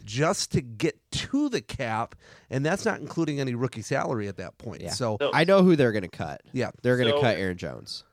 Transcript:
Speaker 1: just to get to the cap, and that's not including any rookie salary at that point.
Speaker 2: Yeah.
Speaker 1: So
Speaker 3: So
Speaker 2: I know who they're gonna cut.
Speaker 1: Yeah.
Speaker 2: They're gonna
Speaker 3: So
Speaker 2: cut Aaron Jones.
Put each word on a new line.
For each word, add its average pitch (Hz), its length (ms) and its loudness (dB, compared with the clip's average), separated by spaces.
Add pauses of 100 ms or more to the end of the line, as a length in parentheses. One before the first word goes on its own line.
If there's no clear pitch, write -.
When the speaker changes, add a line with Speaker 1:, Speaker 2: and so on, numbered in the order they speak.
Speaker 1:
just 139 480 -2
to 175 80 2
get 120 380 -4 (140)
to 285 360 -2
the 220 120 -2
cap, 113 540 -6 (360)
and 135 160 -2
that's 190 180 0
not 202 160 0
including 147 400 -2
any 131 140 -2
rookie 117 280 -4
salary 135 460 -2
at 98 100 -10
that - 200 -14
point. 101 240 -12
Speaker 2:
Yeah. 87 80 -8
Speaker 1:
So 113 300 -2
Speaker 3:
So 143 120 0
Speaker 2:
I 156 120 4
know 190 180 8
who 180 140 8
they're 123 160 6
gonna 95 160 -2
cut. - 340 -8 (100)
Speaker 1:
Yeah. 123 180 -2 (120)
Speaker 2:
They're 123 140 4
gonna 127 140 2
Speaker 3:
So 143 100 2
Speaker 2:
cut 110 180 2
Aaron 92 180 -2
Jones. 76 560 -12